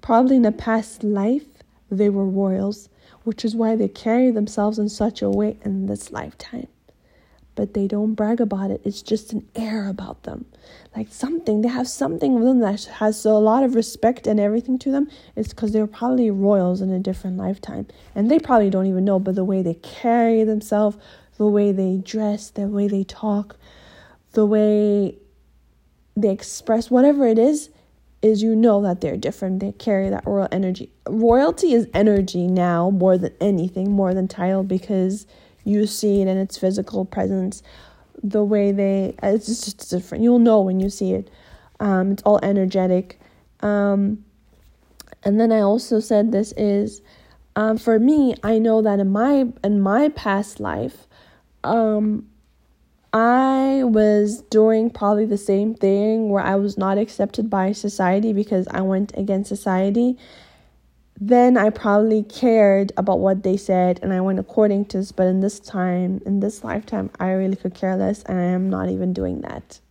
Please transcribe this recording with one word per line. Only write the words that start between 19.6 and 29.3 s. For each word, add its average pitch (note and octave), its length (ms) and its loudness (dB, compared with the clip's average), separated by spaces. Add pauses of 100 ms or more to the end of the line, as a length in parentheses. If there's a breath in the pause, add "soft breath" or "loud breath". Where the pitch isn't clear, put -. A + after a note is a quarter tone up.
they E3+ 120 -2
carry A#3 680 0
themselves, G#3 520 -2 (400 loud breath)
the G#3 100 0
way G#3 260 2
they F#3+ 240 0
dress, G#3 540 -6
the G3+ 160 -6
way G3+ 220 -2
they G3 160 -2
talk, G#3 520 -6 (760 soft breath)
the G#3+ 140 4
way G#3 720 2 (1000)
they G#3 140 0
express, - 600 -4
whatever C#4 360 4
it A3+ 120 4
is, D4 320 2 (520 soft breath)
is G#3+ 200 2
you A3+ 120 2
know G#3+ 280 4
that F#3 180 -2
they're D3+ 160 -4
different. F#3+ 440 -6